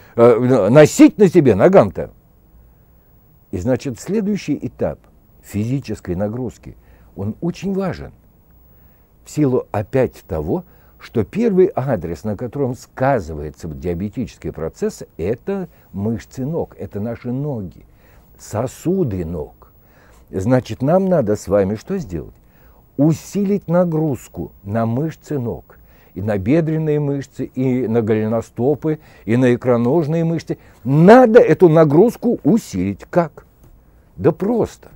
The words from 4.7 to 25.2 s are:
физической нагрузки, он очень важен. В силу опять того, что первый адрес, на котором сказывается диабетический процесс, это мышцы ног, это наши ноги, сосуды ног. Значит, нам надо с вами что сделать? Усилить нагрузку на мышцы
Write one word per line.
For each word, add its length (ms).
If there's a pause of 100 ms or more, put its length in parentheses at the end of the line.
физической 720
нагрузки, 640 (400)
он 240
очень 340
важен. 380 (1120)
В 80
силу 400
опять 560
того, 340 (380)
что 240
первый 500
адрес, 480
на 140
котором 400
сказывается 920
диабетический 840
процесс, 500 (140)
это 520 (240)
мышцы 540
ног, 320
это 220
наши 320
ноги, 520 (540)
сосуды 840
ног. 480 (580)
Значит, 500
нам 280
надо 260
с 140
вами 260
что 240
сделать? 360 (600)
Усилить 720
нагрузку 840 (100)
на 240
мышцы 540